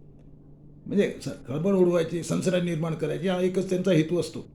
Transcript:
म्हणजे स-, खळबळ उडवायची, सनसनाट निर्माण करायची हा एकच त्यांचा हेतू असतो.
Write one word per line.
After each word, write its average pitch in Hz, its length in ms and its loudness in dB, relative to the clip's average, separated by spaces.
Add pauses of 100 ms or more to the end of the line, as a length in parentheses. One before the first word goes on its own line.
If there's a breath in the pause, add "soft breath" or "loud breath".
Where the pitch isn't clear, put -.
(880)
म्हणजे 185 360 2
स-, - 60 -8 (180)
खळबळ 160 280 0
उडवायची, 175 480 2
सनसनाट 175 400 0
निर्माण 165 320 -2
करायची 151 340 -4
हा 185 120 0
एकच 185 280 0
त्यांचा 185 240 2
हेतू 160 280 4
असतो. - 200 -8 (140)